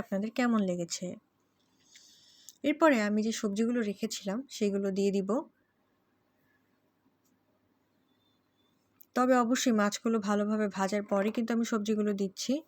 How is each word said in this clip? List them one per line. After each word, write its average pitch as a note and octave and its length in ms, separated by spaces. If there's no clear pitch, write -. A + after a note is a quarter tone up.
আপনাদের G3+ 360
কেমন A#3+ 220
লেগেছে। F3 360
এরপরে D4+ 380
আমি G#3 260
যে A3+ 40
সবজিগুলো A3+ 400
রেখেছিলাম G#3 560
সেগুলো G3+ 420
দিয়ে G3 200
দিব। F#3+ 180
তবে B3+ 180
অবশ্যই A#3+ 380
মাছগুলো A3+ 380
ভালোভাবে G#3 480
ভাজার G3+ 360
পরে G3+ 280
কিন্তু A3+ 220
আমি A3+ 120
সবজিগুলো G#3+ 480
দিচ্ছি, G3 400